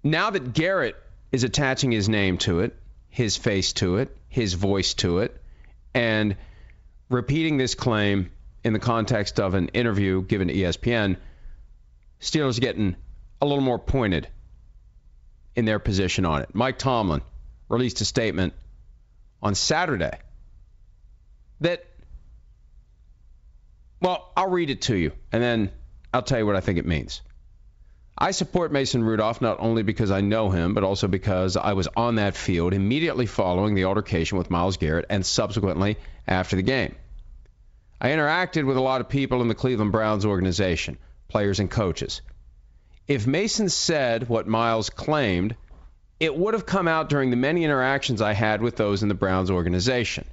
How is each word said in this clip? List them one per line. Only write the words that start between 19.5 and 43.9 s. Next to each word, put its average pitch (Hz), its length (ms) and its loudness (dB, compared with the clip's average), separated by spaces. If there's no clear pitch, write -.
Saturday 151 640 -2
that, 170 240 -2
well, 180 340 0
I'll 190 140 2
read 175 200 0
it 135 140 -4
to 113 120 2
you, 80 160 2
and 117 120 0
then 113 280 0
I'll 123 100 0
tell 127 160 0
you 110 60 0
what 101 100 2
I 92 60 2
think 90 180 0
it - 60 -4
means. 73 360 -2
"I 175 140 0
support 175 400 -2
Mason 131 320 2
Rudolph 110 380 2
not 113 180 2
only 113 240 2
because 104 280 0
I 98 100 2
know 104 280 2
him, 90 240 2
but 104 100 2
also 98 240 0
because 92 500 0
I 101 160 0
was 95 140 0
on 117 180 2
that 101 200 2
field 87 380 0
immediately 123 520 0
following 98 500 2
the 95 100 2
altercation 98 520 0
with 87 120 -2
Myles 87 280 0
Garrett 82 320 0
and 98 160 0
subsequently 101 720 0
after 92 280 0
the 92 60 2
game. 117 340 0
I 123 100 0
interacted 156 560 0
with 135 120 2
a 131 40 4
lot 131 200 2
of 113 80 -6
people 131 320 0
in 117 60 2
the 110 80 0
Cleveland 107 360 0
Browns 107 340 2
organization, 92 720 0
players 101 320 0
and 98 120 -2
coaches. - 500 -2
If 127 180 -2
Mason 196 420 0
said 127 600 0